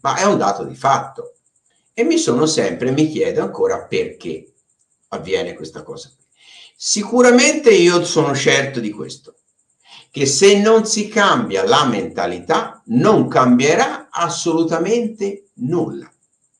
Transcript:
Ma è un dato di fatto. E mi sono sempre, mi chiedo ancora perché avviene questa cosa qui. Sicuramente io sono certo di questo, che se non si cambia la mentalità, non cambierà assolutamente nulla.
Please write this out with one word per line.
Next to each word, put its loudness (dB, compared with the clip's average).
Ma -2
è -2
un 2
dato -4
di -12
fatto. -4
E -2
mi 0
sono 0
sempre, -2
mi 2
chiedo -2
ancora -4
perché -8
avviene -6
questa -16
cosa -18
qui. -20
Sicuramente 2
io 6
sono -2
certo 0
di -6
questo, -16
che -2
se 6
non 4
si -4
cambia 0
la 2
mentalità, -4
non 2
cambierà 2
assolutamente -4
nulla. -6